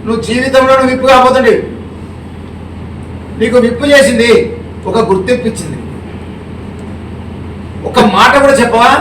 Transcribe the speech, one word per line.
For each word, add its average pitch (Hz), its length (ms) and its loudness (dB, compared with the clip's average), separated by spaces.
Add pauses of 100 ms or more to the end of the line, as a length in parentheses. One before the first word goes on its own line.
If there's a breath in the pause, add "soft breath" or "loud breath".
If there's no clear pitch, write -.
నువ్వు 220 240 -2
జీవితంలో 262 480 2
నువ్వు 262 160 2
విప్పు 254 200 0
కాబోతుండే, 254 420 6 (1900)
నీకు 247 260 2
విప్పు 262 260 -2
చేసింది, 240 380 4 (600)
ఒక 214 200 0
గుర్తింపు 226 400 0
ఇచ్చింది. - 280 -10 (2000)
ఒక 247 100 0 (140)
మాట - 200 4 (100)
కూడా 262 160 4
చెప్పవా? 240 420 4